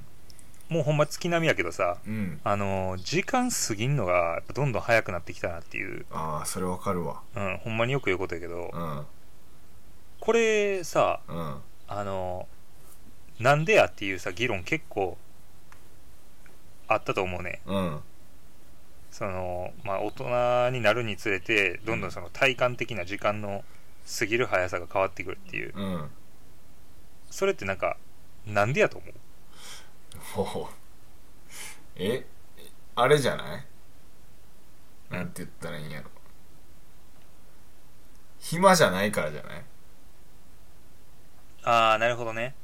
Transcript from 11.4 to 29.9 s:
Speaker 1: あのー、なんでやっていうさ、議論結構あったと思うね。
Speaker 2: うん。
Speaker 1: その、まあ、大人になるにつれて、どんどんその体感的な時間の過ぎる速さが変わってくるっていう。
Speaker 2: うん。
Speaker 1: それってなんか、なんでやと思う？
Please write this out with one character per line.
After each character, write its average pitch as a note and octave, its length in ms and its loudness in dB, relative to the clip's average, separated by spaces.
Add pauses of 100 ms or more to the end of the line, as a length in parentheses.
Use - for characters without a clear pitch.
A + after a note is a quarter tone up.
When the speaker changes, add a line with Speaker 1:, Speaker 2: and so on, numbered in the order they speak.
Speaker 1:
あ G#2 160 -2
の F#2 440 -2 (920)
ー、 A2+ 40 -2
な C#3 120 8
ん D3+ 100 4
で G#3+ 100 6
や A#2+ 120 10
っ - 60 -2
て - 120 -4
い G2 80 0
う F2+ 60 -2
さ、 F#2+ 140 -4
議 A2 140 0
論 G2 180 0
結 - 240 -2
構 F#2 280 0 (1700)
あ A2 80 4
っ - 80 -2
た - 100 0
と G#2 80 2
思 F2+ 160 -2
う F2 40 -4
ね。 - 240 -6
Speaker 2:
う G2 120 0
ん。 E2 220 0 (1120)
Speaker 1:
そ - 120 -4
の、 F#2 480 -2 (120)
ま G2 100 0
あ、 G2 60 0
大 G#2 100 -2 (600)
人 B2+ 60 0
に A#2+ 60 0
な G#2+ 100 10
る A#2 120 2
に G#2 120 0
つ - 140 0
れ F#2+ 100 4
て、 G2+ 440 4
ど A2+ 120 0
ん A2 40 -2
ど F#2+ 80 -2
ん - 20 -4
そ F#2+ 100 -6
の F2 100 -6
体 C3+ 260 4
感 B2 200 4
的 A#2+ 180 -4
な F2+ 100 -2
時 G2 140 -4
間 G#2+ 220 2
の G2+ 240 -2 (540)
過 - 80 2
ぎ A2 100 4
る B2 100 4
速 F#2 220 4
さ F#2 120 0
が E2+ 120 -4
変 G2 80 4
わ F#2+ 80 6
っ - 20 -6
て - 120 -6
く F2+ 80 -4
る - 160 -6
っ F#2 40 -8
て - 60 -4
い - 100 -2
う。 - 80 -6
Speaker 2:
う G2 80 -4
ん。 F2+ 280 -2 (1200)
Speaker 1:
そ - 160 0
れ G3 60 6
っ - 20 -6
て - 100 -4
な F#2+ 100 2
ん - 20 -2
か、 F2 200 0 (500)
な G#2 180 4
ん A#2+ 80 4
で G3+ 80 4
や F#3+ 80 8
と - 100 -6
思 F#2+ 80 -8
う？ E2+ 60 -8 (1200)